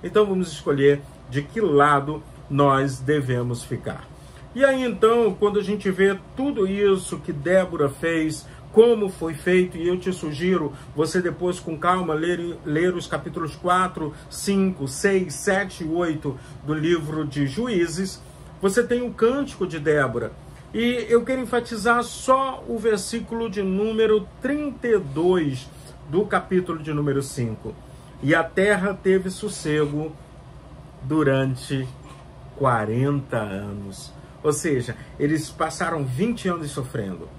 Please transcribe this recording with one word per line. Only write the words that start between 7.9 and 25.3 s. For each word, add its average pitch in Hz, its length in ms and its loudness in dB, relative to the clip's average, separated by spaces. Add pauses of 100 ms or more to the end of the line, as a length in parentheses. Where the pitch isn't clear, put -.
como 214 380 6
foi 165 240 -6
feito, 180 440 2
e 165 100 -2
eu 180 100 0
te 180 160 -4
sugiro 156 580 -2 (240)
você 160 260 2
depois 180 380 -2
com 160 180 -8
calma 175 360 0
ler, 170 520 -2
ler 165 280 2
os 160 120 -6
capítulos 160 500 -6
quatro, 180 580 0 (160)
cinco, 190 580 0
seis, 185 460 0
sete 190 500 -2
e 160 40 -6
oito 156 500 -2 (260)
do 147 100 -4
livro 156 520 0
de 139 220 -2
Juízes, 185 720 -2 (400)
você 196 200 4
tem 240 200 0
o 240 100 -4
cântico 262 560 0
de 160 100 -6
Débora. 135 540 0 (420)
E 233 360 0
eu 233 140 6
quero 262 180 -2
enfatizar 240 600 0
só - 640 2
o 233 100 -4
versículo 226 720 -2
de 196 120 -4
número 214 640 2 (160)
trinta 285 460 -2
e 220 100 6
dois 151 720 0 (400)